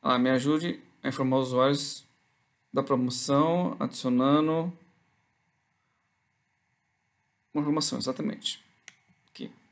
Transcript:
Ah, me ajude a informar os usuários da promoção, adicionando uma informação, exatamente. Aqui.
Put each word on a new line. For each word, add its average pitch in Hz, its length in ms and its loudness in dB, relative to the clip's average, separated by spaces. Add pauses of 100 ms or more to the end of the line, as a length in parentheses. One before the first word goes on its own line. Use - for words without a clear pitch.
Ah, 123 180 2
me 127 120 2
ajude 151 520 0 (200)
a 131 60 -4
informar 131 320 0
os 127 80 -2
usuários 135 580 0 (680)
da 135 100 0
promoção, 139 960 0
adicionando 151 920 2 (2750)
uma 151 80 -2
informação, 147 380 0
exatamente. - 680 -6 (640)
Aqui. - 240 -14 (200)